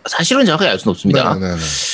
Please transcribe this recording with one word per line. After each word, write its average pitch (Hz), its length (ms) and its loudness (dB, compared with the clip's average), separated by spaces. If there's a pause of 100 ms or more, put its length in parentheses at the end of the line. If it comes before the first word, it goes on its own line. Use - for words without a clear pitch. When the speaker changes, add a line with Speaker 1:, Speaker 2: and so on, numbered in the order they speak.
Speaker 1:
사실은 254 380 2
정확하게 175 240 2
알 95 100 -2
수는 107 120 0
없습니다. 87 440 2
Speaker 2:
네, 95 60 -4
네, 90 120 -2
네. 85 80 -4 (320)